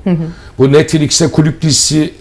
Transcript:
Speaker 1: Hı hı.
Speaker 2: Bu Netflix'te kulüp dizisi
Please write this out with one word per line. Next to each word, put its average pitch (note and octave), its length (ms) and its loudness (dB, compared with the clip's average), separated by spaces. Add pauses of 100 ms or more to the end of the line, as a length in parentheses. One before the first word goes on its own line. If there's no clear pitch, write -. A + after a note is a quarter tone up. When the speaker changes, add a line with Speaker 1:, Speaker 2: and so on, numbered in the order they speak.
Speaker 1:
Hı F#3+ 60 -2
hı. E3+ 60 0 (420)
Speaker 2:
Bu C3 140 4
Netflix'te D3+ 580 0
kulüp D#3 320 0
dizisi D#3 580 0